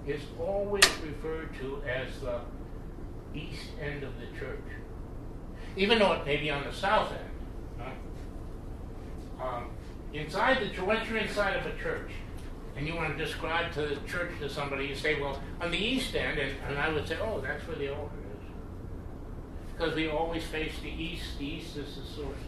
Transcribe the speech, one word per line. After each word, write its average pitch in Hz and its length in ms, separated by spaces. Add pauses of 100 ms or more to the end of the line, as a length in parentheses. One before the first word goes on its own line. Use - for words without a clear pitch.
is 143 140 (180)
always 196 460 (180)
referred 156 600
to 135 260
as 123 320
the 127 220 (920)
east - 360 (120)
end 143 220
of 123 160
the - 80 (100)
church, - 220 (1200)
even 220 220
though 190 140
it 135 120
may 139 100
be 147 160
on 139 140
the - 80
south 202 400
end. - 760 (1500)
Huh? 127 80
Um, 120 220 (440)
inside 202 480
the 196 80
chur-, 180 140
once 220 240
you're 220 120
inside 196 360
of 156 100
a 147 160
church, - 300 (640)
and 143 80
you 165 80
want 160 240
to 156 80
describe 165 460
to 147 160
the 143 80 (100)
church - 260 (100)
to 139 80
somebody, 139 360
you 139 100
say, 151 260
"Well, 139 200 (200)
on 170 100
the 170 60
east 233 360
end," 143 240
and, 139 200 (100)
and 139 100
I 156 120
would 151 180
say, 160 140
"Oh, 214 180
that's - 300
where 156 80
the 143 180
altar - 220 (160)
is." - 180 (1200)
Because 160 240
we 156 140
always 160 340
face 156 300 (100)
the - 60
east. - 500
The 143 60
east 156 320
is 139 180
the - 80
source 139 340 (100)